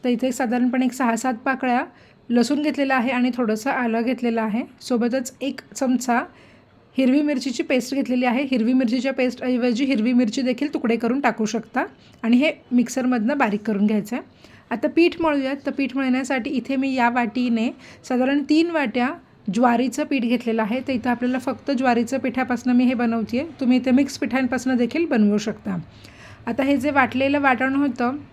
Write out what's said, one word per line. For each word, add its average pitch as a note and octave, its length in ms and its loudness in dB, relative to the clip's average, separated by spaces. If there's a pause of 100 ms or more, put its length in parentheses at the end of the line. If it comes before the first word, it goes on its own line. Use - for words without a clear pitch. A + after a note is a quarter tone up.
तर B3+ 60 -2
इथे B3 220 0
साधारणपणे B3 540 0
एक B3 60 2
सहा A#3+ 240 0
सात B3+ 180 -2
पाकळ्या C4 520 -2 (440)
लसूण A#3+ 320 2
घेतलेला C#4+ 340 0
आहे B3+ 160 0
आणि B3 220 0
थोडंसं A3 380 -2
आलं A#3 300 -2
घेतलेलं A#3 400 -2
आहे, A3 220 -2 (180)
सोबतच B3 600 -2
एक C4+ 180 -6 (160)
चमचा B3 480 0 (760)
हिरवी C4 240 4
मिरचीची D4 420 -2
पेस्ट C4 320 -2
घेतलेली B3+ 300 0
आहे. B3 180 0
हिरवी B3+ 300 0
मिरचीच्या C4 400 0
पेस्टऐवजी B3 720 0
हिरवी B3+ 280 0
मिरची B3 280 2
देखील B3+ 320 -2
तुकडे A#3+ 220 0
करून A#3+ 240 0
टाकू A3+ 260 0
शकता A#3+ 380 -4 (400)
आणि A#3+ 140 4
हे D4+ 160 4 (180)
मिक्सरमधनं B3 680 0
बारीक G#3 240 0
करून G#3 240 0
घ्यायचं G#3+ 300 0
आहे. E4 100 -8 (440)
आता A#3+ 180 -2
पीठ E4+ 340 2
मळूयात. C#4+ 340 0 (100)
तर C#4 60 -2
पीठ C4+ 260 -4
मळण्यासाठी C4 520 -2
इथे C4+ 260 -2
मी C4+ 180 -2
या A#3+ 160 2
वाटीने A#3+ 600 0 (400)
साधारण C4 400 2
तीन D#4+ 200 4
वाट्या B3+ 400 0 (440)
ज्वारीचं B3 500 2
पीठ C#4+ 180 0
घेतलेलं A#3 400 0
आहे. A3 180 -2
तर C4 120 -6
इथं B3 180 -2
आपल्याला B3 300 -2
फक्त C4+ 320 -4
ज्वारीचं A#3+ 460 0
पिठापासनं B3 560 -2
मी B3 100 6
हे B3 100 2
बनवतेय, A#3 520 -2 (140)
तुम्ही B3+ 180 2
इथे B3+ 140 0
मिक्स C#4 260 2
पिठांपासनं B3+ 600 -2
देखील B3 280 0
बनवू G#3+ 320 2
शकता. G#3 420 -4 (680)
आता A#3+ 160 -2
हे C#4 140 2
जे C#4 140 0
वाटलेलं C#4 480 2
वाटण C4+ 360 2
होतं C4+ 420 0 (160)